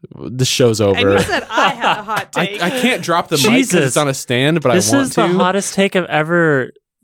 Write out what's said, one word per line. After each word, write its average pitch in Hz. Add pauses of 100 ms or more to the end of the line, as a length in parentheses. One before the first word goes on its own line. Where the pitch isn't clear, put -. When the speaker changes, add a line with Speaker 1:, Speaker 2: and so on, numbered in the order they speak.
(140)
Speaker 1:
The 127
show's 113
Speaker 2:
And 98
you 98
Speaker 1:
over. 98
Speaker 2:
said 277
I 262
had 233
a 214
hot 208
Speaker 1:
<laughs> -
I, 175
Speaker 2:
take. 202
Speaker 1:
I 175
can't 247
drop 175
the 165
mic 139
'cause 220
Speaker 3:
Jesus. 180
Speaker 1:
it's 123
on 151
a 135
stand, 139
but 127
Speaker 3:
This 190
Speaker 1:
I 269
want 269
Speaker 3:
is -
the 220
Speaker 1:
to. 175
Speaker 3:
hottest 190
take 196
I've 180
ever 156 (340)